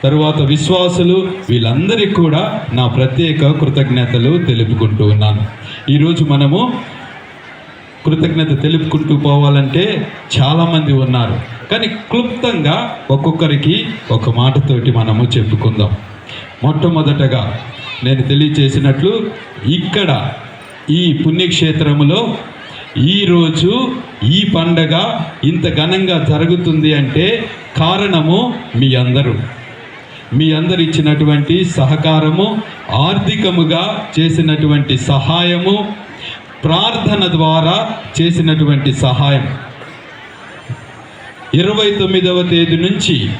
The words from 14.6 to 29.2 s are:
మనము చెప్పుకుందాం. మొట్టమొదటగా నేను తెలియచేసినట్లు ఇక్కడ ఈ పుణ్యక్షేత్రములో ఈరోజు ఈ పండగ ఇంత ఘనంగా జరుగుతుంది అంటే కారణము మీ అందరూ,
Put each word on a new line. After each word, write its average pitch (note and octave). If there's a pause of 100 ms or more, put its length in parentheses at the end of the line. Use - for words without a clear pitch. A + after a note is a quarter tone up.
మనము A2+
చెప్పుకుందాం. G#2+ (760)
మొట్టమొదటగా C#3+ (440)
నేను C3
తెలియచేసినట్లు C#3+ (380)
ఇక్కడ F3 (580)
ఈ E3
పుణ్యక్షేత్రములో D#3+ (640)
ఈరోజు F3 (320)
ఈ F3+
పండగ E3+ (240)
ఇంత D#3+
ఘనంగా F3
జరుగుతుంది D#3+
అంటే D3 (320)
కారణము F#3 (220)
మీ C3
అందరూ, B2 (1000)